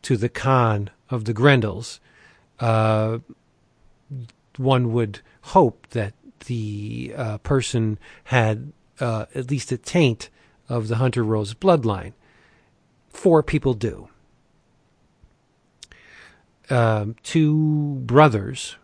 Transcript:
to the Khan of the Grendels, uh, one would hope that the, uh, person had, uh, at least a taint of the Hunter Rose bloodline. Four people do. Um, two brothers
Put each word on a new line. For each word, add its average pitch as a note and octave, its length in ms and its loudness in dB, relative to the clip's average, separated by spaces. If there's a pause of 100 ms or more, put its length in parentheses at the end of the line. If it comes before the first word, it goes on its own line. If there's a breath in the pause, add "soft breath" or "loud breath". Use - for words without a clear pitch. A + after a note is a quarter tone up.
to C3 140 0
the A2+ 120 -2
Khan A#2 600 0 (220)
of A#2 140 -6
the A#2 80 -4
Grendels, A2 680 2 (640 soft breath)
uh, A2 580 0 (1400)
one B2+ 360 2
would A2+ 280 -2 (220 soft breath)
hope - 480 2
that G#2+ 240 -4 (320)
the, A2+ 720 -8
uh, A2 220 -6
person A2+ 600 0 (260 loud breath)
had, A#2 480 0 (280)
uh, A2+ 340 -4
at B2+ 160 -8
least C3 220 -4
a B2+ 40 -2
taint C3 540 0 (380 soft breath)
of A#2 180 -4
the A2+ 100 -2
Hunter B2 280 0
Rose G#2+ 300 -2
bloodline. A2+ 580 0 (960 soft breath)
Four E3 340 2
people C3+ 320 -2
do. G#2 340 -8 (2500 loud breath)
Um, A2+ 560 0
two D3+ 800 0
brothers B2 800 2